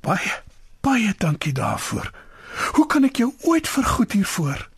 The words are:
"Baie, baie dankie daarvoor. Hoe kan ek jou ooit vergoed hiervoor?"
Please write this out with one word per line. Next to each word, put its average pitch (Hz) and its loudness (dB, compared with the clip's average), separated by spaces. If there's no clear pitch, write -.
"Baie, - -4
baie 233 2
dankie 151 -2
daarvoor. 113 -4
Hoe 302 4
kan 277 4
ek 269 2
jou 247 0
ooit 330 2
vergoed - 0
hiervoor?" 165 -2